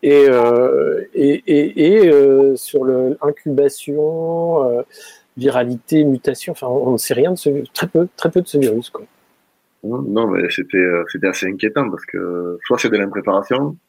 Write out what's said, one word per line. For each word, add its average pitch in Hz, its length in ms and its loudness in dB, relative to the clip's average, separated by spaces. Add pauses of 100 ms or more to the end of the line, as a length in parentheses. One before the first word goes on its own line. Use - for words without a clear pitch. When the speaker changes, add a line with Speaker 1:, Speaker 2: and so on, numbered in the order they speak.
Speaker 1:
Et, 143 260 6
euh, 123 720 2 (140)
et, 143 320 0
et, 160 480 2
et, 196 180 6
euh, 139 420 6
sur 135 300 -4
le, 131 380 0
incubation, 151 1500 -2
euh, 120 120 -2 (560)
viralité, 127 680 0
mutation, 139 480 -2
enfin, 135 140 -10
on, 127 220 0
on 131 40 2
ne 117 60 0
sait - 160 -4
rien 147 180 2
de 175 60 -4
ce, - 100 -2 (240)
très - 140 -4
peu, 175 200 0 (100)
très - 140 -2
peu 180 120 0
de 175 40 -6
ce - 120 -2
virus, 120 320 0
quoi. - 160 -16 (760)
Speaker 2:
Non, 120 200 -6
non, 113 240 0
mais 90 240 0
c'était, - 260 -6
euh, 90 340 2
c'était 95 180 -4
assez 92 180 -4
inquiétant 107 420 -2
parce - 160 -10
que 87 640 -8
soit 120 120 0
c'est 117 120 -2
de 107 80 0
l'impréparation 101 760 -2 (140)